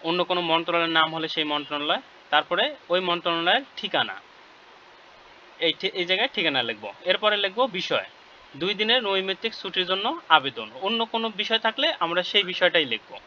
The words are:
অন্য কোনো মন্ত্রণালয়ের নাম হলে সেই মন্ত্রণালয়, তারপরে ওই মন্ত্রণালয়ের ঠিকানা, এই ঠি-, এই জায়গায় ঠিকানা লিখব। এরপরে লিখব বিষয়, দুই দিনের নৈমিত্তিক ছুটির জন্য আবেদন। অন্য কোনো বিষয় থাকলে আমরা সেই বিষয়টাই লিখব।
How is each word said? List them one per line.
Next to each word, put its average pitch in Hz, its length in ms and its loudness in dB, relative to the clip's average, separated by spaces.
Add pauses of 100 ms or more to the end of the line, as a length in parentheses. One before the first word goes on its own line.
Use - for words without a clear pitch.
অন্য 175 200 0
কোনো 180 180 -2
মন্ত্রণালয়ের 165 500 2
নাম 160 240 2
হলে 160 120 -4
সেই 156 160 -4
মন্ত্রণালয়, 147 580 -2 (280)
তারপরে 175 460 2 (140)
ওই 180 100 4
মন্ত্রণালয়ের 175 640 0 (160)
ঠিকানা, 113 440 -2 (1400)
এই 165 200 2
ঠি-, 190 140 -2
এই 180 120 -2
জায়গায় 190 280 2
ঠিকানা 147 300 0
লিখব। 107 380 -6
এরপরে 208 360 2
লিখব 202 300 0
বিষয়, 170 380 -2 (500)
দুই 175 180 -2
দিনের 220 300 2
নৈমিত্তিক 196 520 -2
ছুটির 185 300 -2
জন্য 202 340 -2 (100)
আবেদন। 131 420 4 (100)
অন্য 226 240 0
কোনো 226 240 -4
বিষয় 214 300 -2
থাকলে 269 400 0
আমরা 175 240 0
সেই 202 200 0
বিষয়টাই 175 420 2
লিখব। 117 420 -6